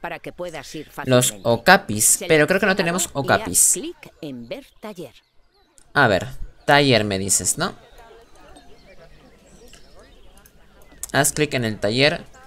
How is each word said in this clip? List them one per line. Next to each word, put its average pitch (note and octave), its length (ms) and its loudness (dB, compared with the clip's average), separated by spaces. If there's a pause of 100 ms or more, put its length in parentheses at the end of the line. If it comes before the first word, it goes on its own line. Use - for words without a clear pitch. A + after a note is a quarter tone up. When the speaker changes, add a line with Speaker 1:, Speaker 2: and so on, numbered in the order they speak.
Speaker 1:
para E3 180 -10
que C#3+ 120 -14
puedas D#3+ 440 -14
ir D3+ 100 -12 (200)
Speaker 2:
Los B2 220 4
Speaker 1:
fácilmente. G#2+ 220 -4
Speaker 2:
okapis, A#2 680 2 (100)
pero D3+ 200 6
creo F#3 120 2
que G#3+ 80 0
no F#3+ 60 2
Speaker 1:
Selecciónalo - 20 0
Speaker 2:
tenemos F3 280 -2
Speaker 1:
y - 40 -6
haz - 80 -16
Speaker 2:
okapis. A#2+ 580 2
Speaker 1:
clic D4 480 -10
en B2+ 260 -12
ver A3 180 -14 (140)
taller. F3 340 -16 (800)
Speaker 2:
A C#3 140 4
ver, F#2+ 200 0 (380)
taller C#3 400 4
me G2 120 -4
dices, F#2+ 400 -4
¿no? E3 160 -6 (3500)
Haz C#3 180 2
clic D3 220 -2
en B2 120 -2
el G#2+ 140 -4
taller C3 460 0 (220)